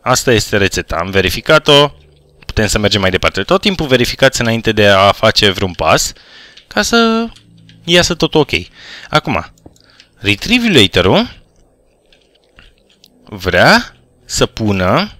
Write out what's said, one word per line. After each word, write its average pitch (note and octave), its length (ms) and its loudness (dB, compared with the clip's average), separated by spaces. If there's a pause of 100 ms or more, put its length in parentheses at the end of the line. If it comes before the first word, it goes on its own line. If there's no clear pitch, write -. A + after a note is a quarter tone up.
Asta B2+ 320 0
este A2 240 0
rețeta. F#2 400 -2
Am F2 140 -6
verificat-o. C#3+ 800 2 (540)
Putem G#2+ 200 -2
să G#2 120 -2
mergem G#2 220 0
mai F#2+ 100 0
departe. F#2 320 -2
Tot F3+ 180 0
timpul F#3 260 -4
verificați B2+ 540 0
înainte A2+ 320 -2
de G#2 140 2
a G2 260 4
face G#2+ 380 0
vreun F#2 220 -4
pas, E2+ 400 -2 (540)
ca - 160 -6
să A3+ 460 0 (560)
iasă F3 300 2
tot - 200 -4
ok. D3+ 160 0 (580)
Acum, A#2+ 440 -4 (600)
Retrievulator-ul C#3+ 1300 0 (1800)
vrea G#2 720 0 (280)
să - 220 -2
pună G#2+ 720 -2